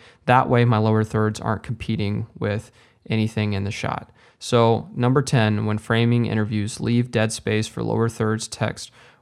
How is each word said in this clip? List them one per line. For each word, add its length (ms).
That 220
way 160
my 140
lower 240
thirds 380
aren't 240
competing 640
with 320
anything 420
in 120
the 80
shot. 400
So 560
number 280
ten, 440
when 120
framing 480
interviews, 520
leave 320
dead 220
space 340
for 160
lower 260
thirds, 380
text, 460